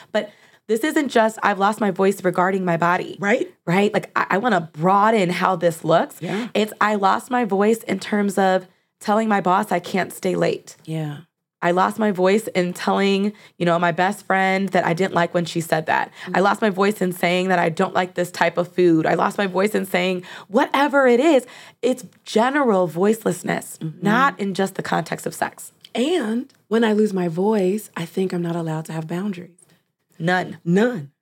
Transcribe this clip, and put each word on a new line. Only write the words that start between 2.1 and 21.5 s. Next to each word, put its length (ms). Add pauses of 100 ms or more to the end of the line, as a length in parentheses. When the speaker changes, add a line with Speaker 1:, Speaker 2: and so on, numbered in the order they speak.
Speaker 1:
regarding 400
my 140
body." 420
Speaker 2:
Right. 340 (140)
Speaker 1:
Right? 260
Like, 220
I, 160
I 60
wanna 340
broaden 580
how 280
this 260
looks. 380
Speaker 2:
Yeah. 320
Speaker 1:
It's, 260
"I 160
lost 340
my 140
voice 400
in 160
terms 380
of 300 (340)
telling 260
my 140
boss 300
I 80
can't 340
stay 220
late." 500
Speaker 2:
Yeah. 320 (460)
Speaker 1:
I 80
lost 280
my 120
voice 360
in 260
telling, 600 (260)
you 80
know, 100
my 140
best 340
friend 440
that 140
I 100
didn't 200
like 180
when 140
she 160
said 240
that. 240 (140)
Speaker 2:
Mm-hmm. 140
Speaker 1:
I 20
lost 200
my 120
voice 300
in 100
saying 380
that 100
I 100
don't 240
like 220
this 160
type 260
of 160
food. 320
I 80
lost 240
my 80
voice 300
in 100
saying 380 (240)
whatever 580
it 140
is. 260 (380)